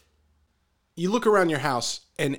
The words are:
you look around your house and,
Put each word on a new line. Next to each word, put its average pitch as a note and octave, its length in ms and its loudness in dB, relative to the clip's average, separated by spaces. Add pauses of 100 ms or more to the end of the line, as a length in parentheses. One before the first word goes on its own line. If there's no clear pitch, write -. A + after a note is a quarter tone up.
(960)
you F3 140 -2
look A#3+ 160 0
around G3 220 4
your D3 120 -2
house B2+ 400 -4 (180)
and, C#3 200 -2